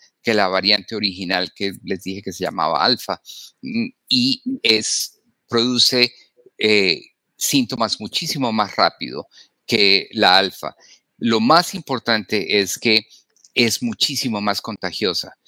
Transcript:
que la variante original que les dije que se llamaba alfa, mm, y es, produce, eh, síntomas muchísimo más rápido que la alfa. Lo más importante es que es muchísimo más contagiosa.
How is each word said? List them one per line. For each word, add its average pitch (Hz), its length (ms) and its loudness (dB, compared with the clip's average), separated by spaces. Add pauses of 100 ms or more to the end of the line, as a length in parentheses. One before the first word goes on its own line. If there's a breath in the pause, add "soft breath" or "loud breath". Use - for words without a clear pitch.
(220 soft breath)
que 113 120 0
la 101 140 4
variante 95 460 0
original 92 600 -4
que 98 180 -4 (100)
les 95 200 -6
dije 98 200 -10
que 95 100 -10
se 90 120 -8
llamaba 80 400 0
alfa, 113 360 -2 (420 loud breath)
mm, 110 260 -4 (200)
y - 340 0 (200)
es, - 580 0 (280)
produce, 123 640 2 (460 soft breath)
eh, 101 440 4 (340)
síntomas 120 640 -2
muchísimo 131 520 -4
más 107 220 0
rápido 80 540 -2 (380 soft breath)
que 98 460 2
la 98 260 6
alfa. 95 360 -2 (440 soft breath)
Lo 113 220 2
más 156 340 4
importante 110 840 -2
es 98 200 0
que 110 280 2 (480 soft breath)
es 117 280 0
muchísimo 117 580 -4
más 101 200 -2
contagiosa. 95 760 -4 (120)